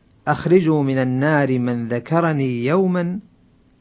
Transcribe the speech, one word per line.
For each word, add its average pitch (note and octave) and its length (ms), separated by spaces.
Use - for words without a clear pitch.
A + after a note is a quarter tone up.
أخرجوا D#3+ 540
من C3+ 160
النار C3 600
من A#2+ 300
ذكرني C3 800
يوما F3+ 540